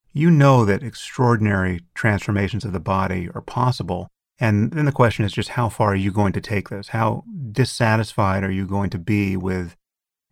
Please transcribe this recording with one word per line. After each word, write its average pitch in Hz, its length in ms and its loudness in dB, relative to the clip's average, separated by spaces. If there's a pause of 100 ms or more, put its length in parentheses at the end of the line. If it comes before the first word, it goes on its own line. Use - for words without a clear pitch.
(120)
you 160 200 4
know 139 340 6
that 98 180 2
extraordinary 104 1000 0 (120)
transformations 101 720 0
of 98 80 -6
the 92 60 -4
body 92 540 -2
are - 80 -10
possible. 92 680 -2 (280)
And 107 340 2
then 151 140 -2
the 143 60 2
question 120 320 2
is 101 80 -2
just - 180 -6
how 120 200 -2
far 104 220 0
are 98 40 0
you 98 160 0
going 101 220 0
to 101 80 -6
take 98 280 -6
this? 101 200 -12
How 110 340 -2 (280)
dissatisfied 110 920 0
are 95 80 -2
you 95 140 -2
going 98 240 -2
to 90 100 -6
be 98 380 0
with 92 380 -4 (560)